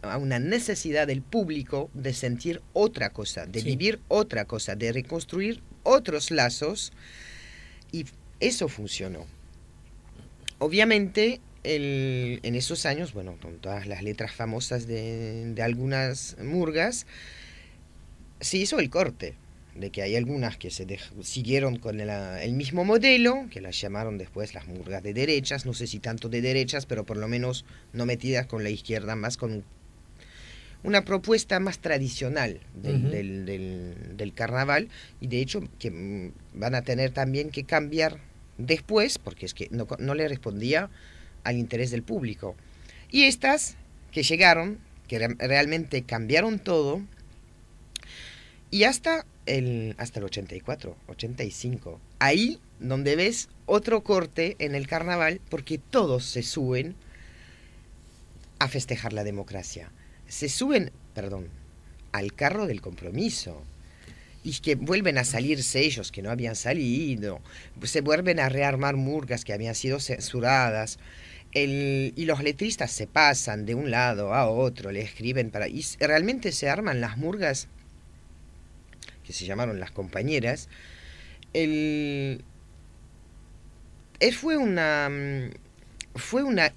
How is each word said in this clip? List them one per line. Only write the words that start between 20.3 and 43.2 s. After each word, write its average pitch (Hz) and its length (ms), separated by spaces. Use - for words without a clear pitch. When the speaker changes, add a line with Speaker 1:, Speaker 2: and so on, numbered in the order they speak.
Speaker 1:
que - 140
se 92 160
dej-, - 360
siguieron 131 540
con 107 220
la, 101 440
el 113 100
mismo 143 320
modelo, 240 680
que - 100
las 92 200
llamaron 104 380
después 101 360
las - 120
murgas 92 360
de 101 120
derechas, 139 520
no 123 80
sé 120 120
si 107 120
tanto 113 300
de 117 140
derechas, 131 440
pero 110 180
por 104 120
lo 107 120
menos 123 360
no 120 140
metidas 123 400
con 113 160
la 104 80
izquierda, 107 460
más 110 200
con 113 160
un, 104 120
una 196 220
propuesta 196 560
más 190 180
tradicional 135 840
del, 143 220
Speaker 2:
Ujú. 127 140
Speaker 1:
del, 95 360
del, 92 480
del 104 180
carnaval, 139 540
y 131 80
de 123 120
hecho 135 220
que, 113 120
mm, 92 420
van 117 200
a 123 80
tener 131 300
también 139 380
que 139 140
cambiar 156 540
después, 208 600
porque 92 280
es - 80
que - 160
no 117 160
co-, - 120
no 139 160
le 151 120
respondía 139 640
al 120 120
interés 120 340
del 117 120
público. 117 520
Y 277 120